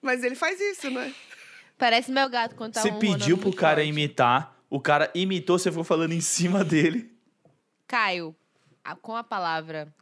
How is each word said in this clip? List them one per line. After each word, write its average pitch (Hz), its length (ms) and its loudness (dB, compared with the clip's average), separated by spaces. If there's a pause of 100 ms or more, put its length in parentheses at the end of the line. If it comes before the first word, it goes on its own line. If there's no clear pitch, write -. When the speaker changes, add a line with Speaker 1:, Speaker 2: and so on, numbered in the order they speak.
Speaker 1:
Mas 254 220 -2
ele 247 120 -2
faz 349 240 -2
isso, 392 300 -4
né? 262 240 -6 (640)
Speaker 2:
Parece 247 340 2
meu 269 180 2
gato 233 260 -4
quando 220 180 -12
tá 220 80 0
Speaker 3:
Você 214 80 2
Speaker 2:
ronronando 208 300 0
Speaker 3:
pediu 156 180 4
pro 202 100 -2
Speaker 2:
muito 185 100 -2
Speaker 3:
cara 156 200 4
Speaker 2:
forte. 151 120 0
Speaker 3:
imitar, 143 680 2 (140)
o 139 100 -4
cara 147 360 2
imitou, 180 420 0
você 180 140 0
ficou 165 120 -4
falando 165 300 0
em 170 80 -2
cima 180 420 0
dele. 160 480 2 (760)
Speaker 2:
Caio, 180 480 -2 (480)
a, 156 120 -12
com 220 200 -12
a 233 80 -6
palavra, 160 760 -6